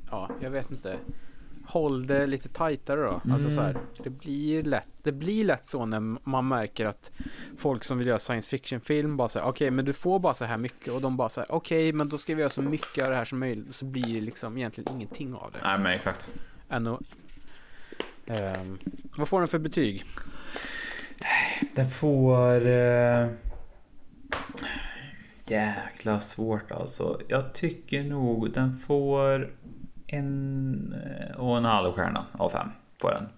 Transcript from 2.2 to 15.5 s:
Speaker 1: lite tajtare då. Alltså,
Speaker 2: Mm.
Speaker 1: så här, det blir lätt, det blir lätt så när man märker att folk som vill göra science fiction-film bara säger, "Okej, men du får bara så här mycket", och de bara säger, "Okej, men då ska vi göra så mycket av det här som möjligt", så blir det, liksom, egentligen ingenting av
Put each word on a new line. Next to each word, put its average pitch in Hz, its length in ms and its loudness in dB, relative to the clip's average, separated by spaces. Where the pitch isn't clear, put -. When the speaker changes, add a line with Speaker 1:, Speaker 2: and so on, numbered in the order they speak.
Speaker 1:
lite 135 220 -2
tajtare 151 520 0
då. 123 120 2
Alltså, 95 160 -2
Speaker 2:
Mm. - 60 0
Speaker 1:
så 143 60 2
här, 127 160 0
det 135 80 -6
blir 151 520 -2
lätt, 135 260 0
det 151 100 0
blir 190 320 0
lätt 151 200 2
så 123 220 -2
när 110 140 0
man 131 200 2
märker 113 380 0
att - 240 -4
folk 135 260 0
som 127 140 0
vill 123 80 2
göra 117 120 6
science 117 300 -2
fiction-film 147 680 0
bara 120 120 4
säger, 107 180 -2
"Okej, 131 240 2
men 131 140 2
du 139 80 2
får 180 260 2
bara 170 160 2
så 123 100 -6
här 113 120 -2
mycket", 120 360 -4
och 127 80 -2
de 131 160 0
bara 120 120 2
säger, - 240 -6
"Okej, 160 400 4
men 151 160 2
då 147 100 -4
ska 160 160 -4
vi 156 60 2
göra 143 100 4
så 139 120 -2
mycket 143 420 0
av 131 60 2
det 127 60 2
här 117 80 0
som 131 140 -4
möjligt", 123 360 -4
så - 100 -8
blir 127 300 -2
det, 113 60 -2
liksom, 113 380 -6
egentligen 127 360 -4
ingenting - 400 -8
av - 180 -12